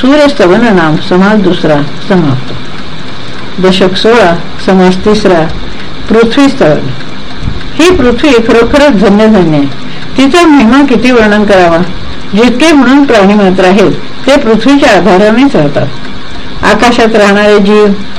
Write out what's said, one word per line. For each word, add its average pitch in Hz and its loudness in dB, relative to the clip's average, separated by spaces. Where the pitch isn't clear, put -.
सूर्यस्तवन 240 2
नाम 160 0
समास 185 0
दुसरा 165 0
समाप्त. 151 -2
दशक 185 0
सोळा, 214 2
समास 185 2
तिसरा, 185 0
पृथ्वी 226 2
स्तवन. 233 0
ही 349 2
पृथ्वी 247 0
खरोखरच 233 2
धन्य 208 2
धन्य 175 2
आहे. 139 -4
तिचा 302 2
महिमा 277 4
किती 254 0
वर्णन 214 2
करावा? 180 2
जितके 247 2
म्हणून 277 4
प्राणी 208 2
मात्र 196 2
आहेत 185 2
ते 277 4
पृथ्वीच्या 254 2
आधारानेच 214 2
राहतात. 139 0
आकाशात 226 0
राहणारे 208 2
जीव 208 2